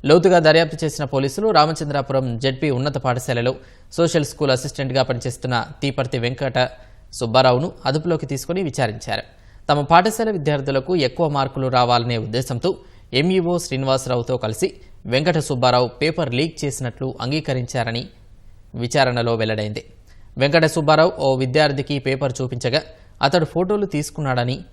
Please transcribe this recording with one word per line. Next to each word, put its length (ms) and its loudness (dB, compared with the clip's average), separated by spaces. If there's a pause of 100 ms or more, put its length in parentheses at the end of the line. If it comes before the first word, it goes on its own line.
లోతుగా 340 6
దర్యాప్తు 460 4
చేసిన 200 -4
పోలీసులు 460 -2
రామచంద్రాపురం 880 0
జెడ్పీ 300 -2
ఉన్నత 280 -2
పాఠశాలలో 580 -2 (360)
సోషల్ 340 2
స్కూల్ 260 -2
అసిస్టెంట్గా 520 -2
పనిచేస్తున్న 640 -4 (160)
తీపర్తి 380 -2
వెంకట 400 -2 (540)
సుబ్బారావును 580 2 (140)
అదుపులోకి 400 -2
తీసుకుని 380 -6
విచారించారు. 600 -4 (460)
తమ 120 4
పాఠశాల 500 4
విద్యార్థులకు 640 -2
ఎక్కువ 340 0
మార్కులు 380 -2
రావాలనే 500 2
ఉద్దేశంతో 520 -2 (440)
ఎంఈఓ 440 2
శ్రీనివాసరావుతో 800 -2
కలిసి 300 -2 (380)
వెంకట 340 0
సుబ్బారావు 480 2
పేపర్ 460 -2
లీక్ 320 -4
చేసినట్లు 420 -6 (140)
అంగీకరించారని 840 -4 (720)
విచారణలో 600 0
వెల్లడైంది. 480 -4 (540)
వెంకట 280 4
సుబ్బారావు 540 4
ఓ 160 2
విద్యార్థికి 640 0
పేపర్ 420 -2
చూపించగా 400 -2 (400)
అతడు 240 4
ఫోటోలు 400 -2
తీసుకున్నాడని 720 -4 (160)